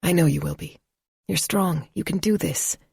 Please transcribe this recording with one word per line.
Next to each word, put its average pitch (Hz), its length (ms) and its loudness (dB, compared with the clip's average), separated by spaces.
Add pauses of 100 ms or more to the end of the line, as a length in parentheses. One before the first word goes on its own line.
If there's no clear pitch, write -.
I 170 100 2
know 170 140 6
you 143 140 2
will 73 140 -4
be. - 240 -14 (500)
You're 190 80 -2
strong. 165 580 0
You - 100 -4
can - 140 -2
do 208 200 2
this. - 380 -2 (160)